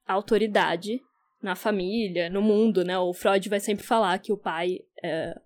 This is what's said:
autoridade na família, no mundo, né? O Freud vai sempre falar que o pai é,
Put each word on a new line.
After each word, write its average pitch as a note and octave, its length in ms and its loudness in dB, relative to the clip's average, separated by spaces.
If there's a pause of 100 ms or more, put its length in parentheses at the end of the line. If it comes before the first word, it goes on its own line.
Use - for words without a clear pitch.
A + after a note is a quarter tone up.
autoridade G3+ 920 0 (420)
na F#3 140 -4
família, F#3+ 760 -2
no G3 120 0
mundo, G#3+ 420 4
né? F3+ 160 0
O F3+ 140 0
Freud G3 340 2
vai G3+ 140 0
sempre G#3 240 -4
falar G3 340 2
que - 140 -4
o G3 40 -2
pai F3+ 420 -4 (220)
é, D#3+ 340 -4 (100)